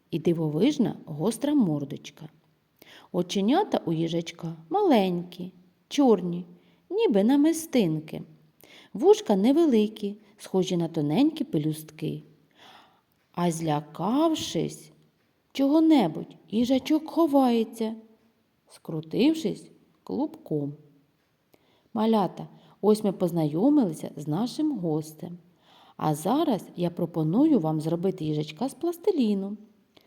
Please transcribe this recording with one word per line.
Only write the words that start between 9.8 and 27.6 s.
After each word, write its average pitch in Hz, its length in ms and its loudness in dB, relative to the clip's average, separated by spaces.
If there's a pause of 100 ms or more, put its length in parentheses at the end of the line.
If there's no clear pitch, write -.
схожі 180 380 -2
на 170 120 0
тоненькі 170 560 0
пелюстки. 151 800 -6 (1120)
А 175 180 0
злякавшись 165 1400 -2 (600)
чого-небудь, 277 840 2 (140)
їжачок 262 600 0
ховається, 240 840 0 (760)
скрутившись 185 1000 -2 (320)
клубком. 160 720 -6 (1200)
Малята, 208 540 0 (320)
ось 214 240 4
ми 196 80 2
познайомилися 175 1040 0
з 151 120 -10
нашим 240 500 -2
гостем. 170 600 -6 (640)
А 156 120 0
зараз 220 500 -2 (120)
я 175 140 -2
пропоную 175 720 2